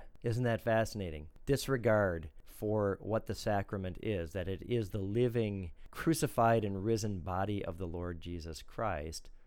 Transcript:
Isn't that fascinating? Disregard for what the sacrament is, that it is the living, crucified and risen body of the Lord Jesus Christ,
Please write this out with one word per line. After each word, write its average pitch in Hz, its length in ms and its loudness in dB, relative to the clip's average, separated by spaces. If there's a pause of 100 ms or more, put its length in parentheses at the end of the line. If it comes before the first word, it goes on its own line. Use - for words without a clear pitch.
(220)
Isn't 120 220 0
that 113 200 2
fascinating? 101 640 0 (200)
Disregard 107 800 4 (300)
for 104 420 2
what 107 260 -2
the 101 80 -4
sacrament 98 680 -2
is, 90 300 -2
that 90 160 -4
it 95 200 -4
is 113 220 0
the 107 100 -4
living, 104 720 0 (200)
crucified 117 760 4
and 98 180 -2
risen 104 360 2
body 95 460 -2
of 85 120 -6
the 90 100 -4
Lord 87 320 -4
Jesus 82 420 -8
Christ, 82 680 -4 (180)